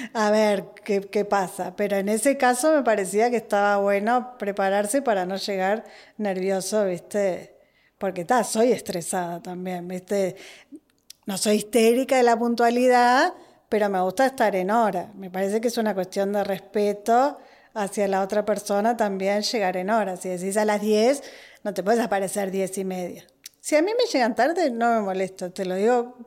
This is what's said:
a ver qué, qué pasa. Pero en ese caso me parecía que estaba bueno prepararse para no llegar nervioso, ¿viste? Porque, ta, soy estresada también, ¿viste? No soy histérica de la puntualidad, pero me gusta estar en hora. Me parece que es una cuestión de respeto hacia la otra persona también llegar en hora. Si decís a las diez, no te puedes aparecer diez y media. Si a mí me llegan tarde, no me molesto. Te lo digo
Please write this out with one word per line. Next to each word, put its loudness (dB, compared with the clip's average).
a 2
ver 2
qué, 0
qué -4
pasa. -2
Pero -2
en -2
ese 2
caso 2
me 2
parecía 2
que 0
estaba 2
bueno 0
prepararse 0
para 0
no -6
llegar -2
nervioso, -2
¿viste? -4
Porque, -6
ta, 2
soy 2
estresada -6
también, -8
¿viste? -2
No -6
soy 2
histérica 2
de 6
la 4
puntualidad, 4
pero 2
me 0
gusta 2
estar 0
en -2
hora. 0
Me -14
parece -2
que 0
es -6
una 0
cuestión -2
de 0
respeto 0
hacia -2
la 0
otra -2
persona 0
también -2
llegar -2
en -4
hora. -2
Si -8
decís -4
a 2
las 0
diez, 2
no -6
te -6
puedes 2
aparecer -2
diez -4
y -4
media. -8
Si -2
a 6
mí 0
me 2
llegan 0
tarde, 2
no 0
me 2
molesto. -4
Te -6
lo -4
digo 0